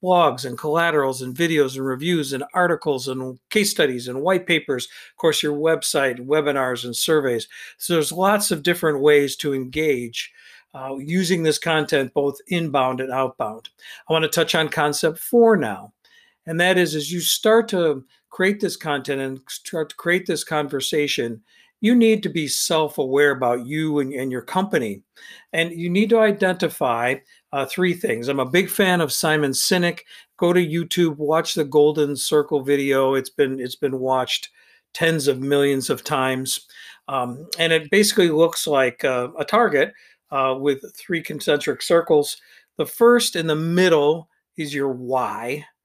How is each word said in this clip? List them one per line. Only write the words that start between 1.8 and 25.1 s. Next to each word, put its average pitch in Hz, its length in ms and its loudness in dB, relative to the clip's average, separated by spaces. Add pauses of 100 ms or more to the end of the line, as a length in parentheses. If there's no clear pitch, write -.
reviews 139 480 -2
and 131 100 -6 (120)
articles 156 520 0
and 131 300 -8 (140)
case 208 180 2
studies 127 380 -2
and 131 160 -6
white 180 240 0
papers, 151 380 -2
of - 320 -20
course, 156 260 0
your 151 120 -2
website, 143 720 0
webinars, 135 600 0
and 120 100 -8
surveys. 135 520 0 (300)
So - 160 -4
there's 156 180 0
lots 196 380 2
of 151 140 -4
different 160 360 0
ways 143 380 6
to 143 160 -4
engage, 131 800 -2 (400)
uh, 135 240 -10
using 170 460 -2
this 156 160 2
content, 147 560 0
both 143 320 0
inbound 139 520 0
and 131 120 -6
outbound. 123 580 -4 (400)
I 160 40 2
wanna 160 140 2
touch 165 280 0
on 156 140 0
concept 156 500 -2
four 226 360 4
now. 113 380 -4 (540)
And 165 120 -4
that 180 180 4
is, 165 180 2
as 147 160 -6
you 175 80 -4
start 220 500 2
to 160 340 -2 (260)
create 202 300 0
this 196 160 -4
content 139 460 -4
and 135 260 -8
start - 420 -8
to - 60 -18
create 180 300 -2
this 160 180 -4
conversation, 143 1000 -2 (400)
you 220 120 4
need 220 300 4
to 208 60 -4
be 151 180 -4
self-aware 143 840 2
about 123 360 0
you 156 320 -2
and, 135 140 -2
and 131 180 -6
your 127 100 -6
company. 147 640 -4 (500)